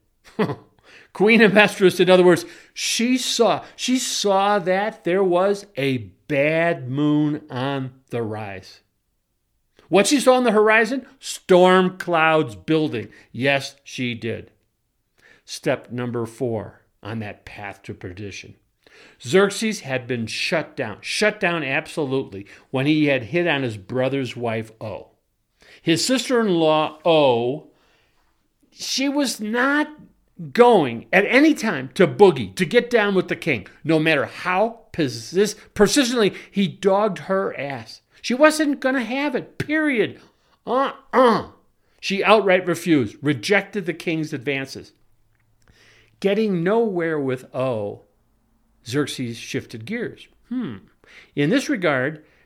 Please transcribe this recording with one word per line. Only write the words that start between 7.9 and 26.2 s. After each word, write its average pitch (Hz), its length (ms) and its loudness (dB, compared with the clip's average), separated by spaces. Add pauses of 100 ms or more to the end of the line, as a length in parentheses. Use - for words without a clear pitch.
the 120 100 -4
rise. 104 580 -10 (1080)
What 196 180 4
she 285 140 2
saw 254 140 6
on 254 100 2
the 220 80 2
horizon? 220 520 2 (140)
Storm 185 760 4
clouds 160 580 2
building. 131 540 -2 (240)
Yes, 135 500 -2
she 123 320 -6
did. 104 360 -10 (920)
Step - 480 -6
number 120 340 -6
four 113 580 -10 (200)
on 113 160 -10
that 104 240 -12
path - 400 -16
to 110 100 -14
perdition. 98 640 -14 (680)
Xerxes 196 600 0
had 131 260 -6
been 117 200 -4
shut - 500 -6
down, 110 240 -8
shut 214 400 -2
down 170 220 -2
absolutely, 135 840 -4 (240)
when 135 160 -2
he 151 220 2
had 131 160 0
hit 170 240 -2
on 143 160 0
his 113 120 -4
brother's 127 640 -4
wife, 113 420 -6
O. 104 300 -12 (720)
His 165 240 0
sister-in-law, 185 1000 0